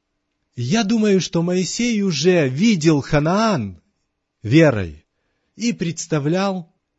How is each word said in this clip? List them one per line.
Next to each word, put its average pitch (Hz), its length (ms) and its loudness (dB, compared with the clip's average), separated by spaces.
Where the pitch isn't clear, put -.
Я 135 260 -2
думаю, 208 380 2
что 170 220 -2
Моисей 185 600 -2
уже 170 460 2
видел 156 520 2
Ханаан 151 800 -2
верой 104 640 2
и 220 180 -4
представлял, 165 1000 -4